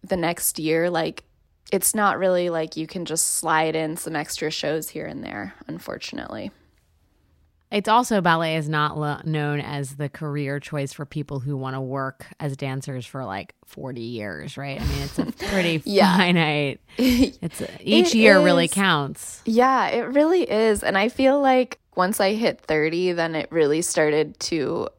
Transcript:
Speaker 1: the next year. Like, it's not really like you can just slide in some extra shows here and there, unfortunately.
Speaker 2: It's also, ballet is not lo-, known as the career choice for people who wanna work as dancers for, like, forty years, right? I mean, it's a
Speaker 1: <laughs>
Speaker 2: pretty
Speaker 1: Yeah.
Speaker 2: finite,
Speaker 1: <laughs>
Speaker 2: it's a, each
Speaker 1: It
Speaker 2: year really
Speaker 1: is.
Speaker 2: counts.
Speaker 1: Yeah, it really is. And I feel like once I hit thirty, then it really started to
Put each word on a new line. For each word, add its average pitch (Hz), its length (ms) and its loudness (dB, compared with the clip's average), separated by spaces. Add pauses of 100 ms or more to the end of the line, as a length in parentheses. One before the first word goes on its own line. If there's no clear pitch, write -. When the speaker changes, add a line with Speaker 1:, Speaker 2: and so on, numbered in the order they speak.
Speaker 1:
the 190 140 -2
next 170 420 -2
year. 160 300 2
Like, 165 360 -4 (480)
it's 190 220 0
not 208 240 2
really 180 300 2
like 160 280 -4
you 160 100 -6
can 175 180 -8
just 160 300 -2
slide 160 420 2
in 156 220 -4
some 160 180 -8
extra 151 340 -4
shows 156 380 -4
here 151 180 -10
and - 160 -10
there, 104 300 -10 (140)
unfortunately. - 840 -10 (1200)
Speaker 2:
It's 208 160 -2
also, 226 320 4
ballet 165 360 2
is 151 120 -2
not 151 280 0
lo-, 147 280 -4
known 147 360 -2
as 143 360 -8
the 143 120 -6
career 143 520 -6
choice 139 320 -6
for - 120 -10
people 139 360 -8
who 139 160 -6
wanna 131 260 -6
work 135 420 -6 (140)
as 139 180 -6
dancers 135 480 -8
for, 135 200 -10
like, 95 400 -10
forty 123 380 -12
years, 107 540 -8
right? 139 240 -8
I - 40 -8
mean, 143 180 -2
it's 143 160 -10
a - 140 0
Speaker 1:
<laughs> - 60 -12 (120)
Speaker 2:
pretty 170 340 0
Speaker 1:
Yeah. 196 320 4
Speaker 2:
finite, 156 720 2
Speaker 1:
<laughs> - 100 -20
Speaker 2:
it's 247 640 2
a, - 80 -8 (140)
each 233 320 4
Speaker 1:
It 226 40 6
Speaker 2:
year 208 220 10
really 170 260 6
Speaker 1:
is. 165 60 -2
Speaker 2:
counts. 180 720 0
Speaker 1:
Yeah, 240 440 4
it 233 140 -2 (100)
really 311 360 4
is. 214 360 2
And 196 120 0
I 202 120 2
feel 269 320 4
like 254 400 2 (160)
once 185 240 0
I 196 140 2
hit 214 260 -2
thirty, 160 500 0
then 165 240 -2
it 156 160 -4
really 156 320 2
started 151 580 0
to 160 480 -2 (100)